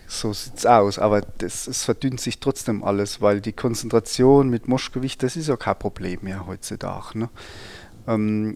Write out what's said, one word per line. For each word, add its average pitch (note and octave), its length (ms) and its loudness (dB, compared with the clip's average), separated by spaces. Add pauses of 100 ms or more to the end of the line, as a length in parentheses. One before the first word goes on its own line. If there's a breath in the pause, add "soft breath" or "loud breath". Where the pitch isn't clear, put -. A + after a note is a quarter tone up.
So - 260 -4
sieht's - 320 -8
aus, G#2 340 6
aber G#2 220 4 (160)
das, - 300 -8
es - 180 -6
verdünnt B2+ 340 -2
sich - 220 -6
trotzdem A#2 420 -2
alles, G2+ 380 -2
weil G#2 180 4
die G#2+ 140 -6
Konzentration B2+ 960 4
mit A#2 180 -2
Moschgewicht, B2+ 560 -2
das B2+ 140 -2
ist D#3 100 -4
ja C3+ 80 2
kein - 240 -2
Problem F#2 440 -6
mehr F#2+ 220 -6
heutzutage, F#2+ 720 -8
ne? A#2 120 -4 (760 loud breath)
Ähm, G#2+ 500 0